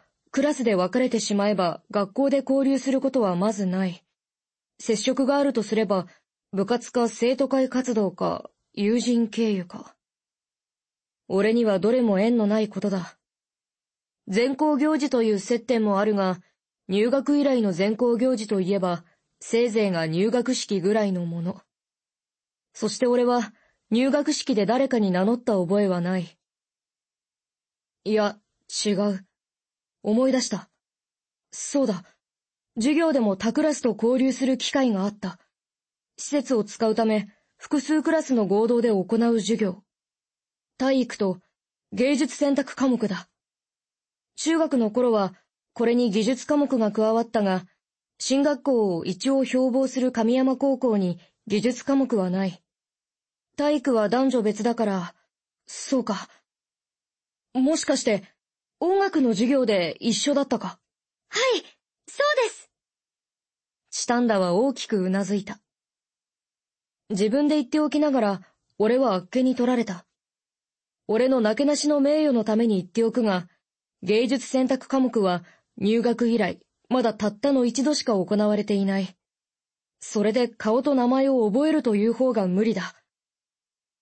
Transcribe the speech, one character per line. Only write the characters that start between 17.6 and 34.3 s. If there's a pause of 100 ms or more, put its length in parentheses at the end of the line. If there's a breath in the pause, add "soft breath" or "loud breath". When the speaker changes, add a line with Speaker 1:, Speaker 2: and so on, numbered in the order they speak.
Speaker 1:
の
全
校
行
事
と
い
え
ば、 (360 soft breath)
せ
い
ぜ
い
が
入
学
式
ぐ
ら
い
の
も
の。 (1120)
そ
し
て
俺
は、 (380 soft breath)
入
学
式
で
誰
か
に
名
乗
っ
た
覚
え
は
な
い。 (1700)
い
や、 (480)
違
う。 (760)
思
い
出
し
た。 (800)
そ
う
だ。 (720 soft breath)
授
業
で
も
他
ク
ラ
ス
と
交
流